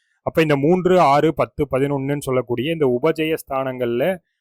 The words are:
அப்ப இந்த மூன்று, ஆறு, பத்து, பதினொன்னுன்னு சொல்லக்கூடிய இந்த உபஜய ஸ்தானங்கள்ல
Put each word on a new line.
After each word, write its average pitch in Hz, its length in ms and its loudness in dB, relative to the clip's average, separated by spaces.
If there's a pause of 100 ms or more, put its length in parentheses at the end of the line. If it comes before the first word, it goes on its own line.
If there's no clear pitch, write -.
(260)
அப்ப 160 160 0
இந்த 151 140 0
மூன்று, 175 440 2
ஆறு, 147 340 4
பத்து, - 360 -4
பதினொன்னுன்னு 139 580 -2
சொல்லக்கூடிய 123 440 -2
இந்த 156 140 0
உபஜய 156 560 0
ஸ்தானங்கள்ல 127 600 -4 (360)